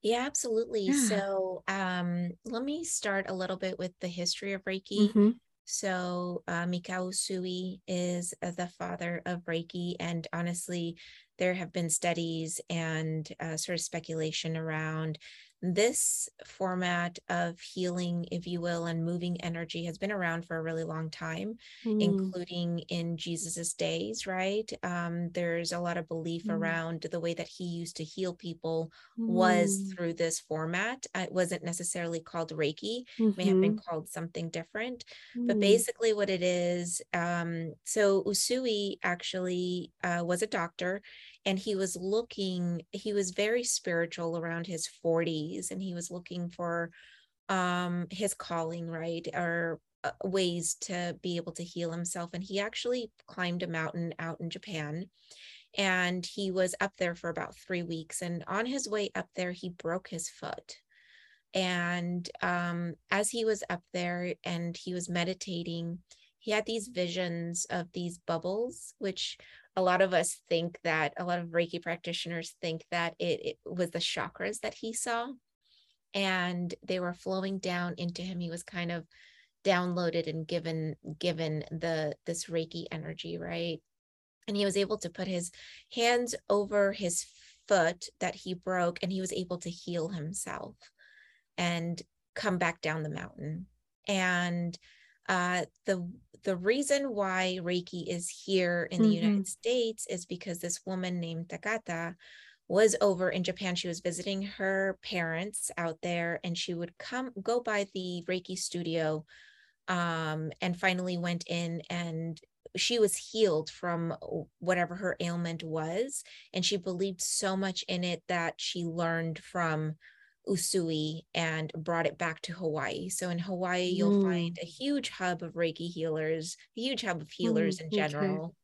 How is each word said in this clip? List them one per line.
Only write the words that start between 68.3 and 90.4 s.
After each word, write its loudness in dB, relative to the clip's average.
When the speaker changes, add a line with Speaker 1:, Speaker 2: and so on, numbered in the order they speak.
Speaker 1:
which -4
a 4
lot 6
of 6
us 2
think 0
that, 2
a -4
lot 0
of -4
Reiki 0
practitioners -6
think -4
that 0
it, 0
it -4
was 0
the -4
chakras -2
that -4
he -6
saw, -2
and 2
they 0
were -2
flowing -2
down -2
into -2
him. -4
He -2
was -6
kind -4
of -4
downloaded 4
and -4
given, -2
given 0
the, 0
this -4
Reiki -2
energy, -6
right? -4
And -2
he 4
was 4
able 2
to -4
put -4
his -2
hands 4
over 4
his -2
foot 6
that 0
he -6
broke, 0
and 0
he 0
was -2
able -2
to -8
heal -2
himself -6